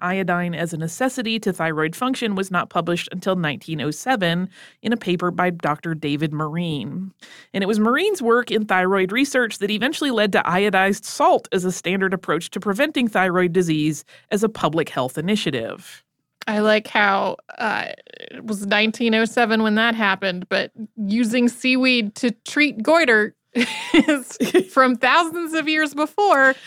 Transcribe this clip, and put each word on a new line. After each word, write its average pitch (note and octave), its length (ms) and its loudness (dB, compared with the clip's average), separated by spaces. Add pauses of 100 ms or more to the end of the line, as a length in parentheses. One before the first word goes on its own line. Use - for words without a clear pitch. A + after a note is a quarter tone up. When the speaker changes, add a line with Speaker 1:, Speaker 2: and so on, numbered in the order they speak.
Speaker 1:
iodine F3 520 -2
as E3 200 -4
a - 20 -6
necessity A3+ 640 -4
to F#3+ 140 -2
thyroid D#3+ 420 -2
function B3 380 -2
was F#3+ 160 -4
not F3 180 -2
published F3 420 -2
until F#3 260 -2
nineteen D#3 440 -4
oh D3+ 100 -2
seven F#3 600 -2 (320)
in A3 100 0
a A#3 60 0
paper F3+ 320 -2
by F3 180 0
Doctor E3 460 -4
David D3 400 -2
Marine. D#3 760 -6 (440)
And G3 100 0
it F#3 40 0
was G#3+ 120 2
Marine's D4 400 2
work A#3 300 2
in G#3+ 160 0
thyroid F#3 460 2
research B3+ 480 0
that G3+ 100 -2
eventually C4 400 0
led G#3+ 220 2
to A3 100 2
iodized G3 640 2
salt - 480 2
as F3+ 120 0
a F3+ 80 0
standard F#3+ 400 -2
approach F3 380 -2
to G3+ 100 -6
preventing A#3+ 480 0
thyroid F3+ 460 2
disease D#3 500 0 (260)
as G#3 120 0
a A3 80 2
public E3+ 400 -2
health C3 260 -4
initiative. D3+ 880 -4 (420)
Speaker 2:
I G#3+ 140 -2
like G#3+ 260 2
how, G3 500 0 (220)
uh, G3+ 300 -4 (420)
it C4+ 160 -16
was G3+ 200 -8
nineteen A3 480 2
oh A3+ 120 2
seven A3 360 2
when G#3+ 120 2
that A#3 200 2
happened, F#3+ 540 -2
but - 240 -2 (240)
using A3+ 500 0
seaweed B3+ 680 0
to B3 160 0 (160)
treat C4 360 0
goiter B3 520 4 (100)
<laughs> - 80 -20 (400)
is - 460 2 (340)
from B3+ 240 4
thousands D#4+ 560 2
of D#4 160 -2
years D#4 240 0
before. D4 640 4 (120)